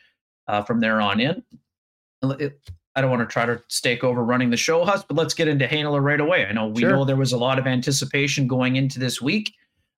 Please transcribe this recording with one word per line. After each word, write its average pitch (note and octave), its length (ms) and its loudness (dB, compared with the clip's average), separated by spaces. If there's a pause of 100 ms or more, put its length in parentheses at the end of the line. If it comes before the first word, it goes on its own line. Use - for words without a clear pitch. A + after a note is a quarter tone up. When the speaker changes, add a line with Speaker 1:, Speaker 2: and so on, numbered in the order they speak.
(480)
Speaker 1:
uh, G#2 140 0
from A#2 180 0
there A2 220 2
on G2+ 180 0
in. D#3+ 220 0 (800)
It, C#3 360 -4 (360)
I C3+ 80 0
don't C3 80 2
wanna A#2 160 0
try A#2+ 180 -2
to A#2 240 -2
stake - 340 -2
over B2 220 0
running B2 240 2
the A#2 80 2
show, E3 300 2
Huss, G3 180 0
but C#3+ 140 -4
let's D#3 160 0
get D#3+ 140 0
into C#3+ 180 2
Heinola D3 360 0
right C#3+ 180 2
away. D3+ 260 2
I G2+ 60 -6
know A2 160 -2
we A2 120 -4
Speaker 2:
Sure. C3+ 120 4
Speaker 1:
know C3+ 120 4
there C3+ 120 2
was C3+ 160 2
a B2 60 0
lot C3 200 0
of B2+ 80 -2
anticipation C#3 800 0
going B2+ 300 0
into C3+ 220 -2
this B2+ 220 -4
week. G3+ 320 -2 (460)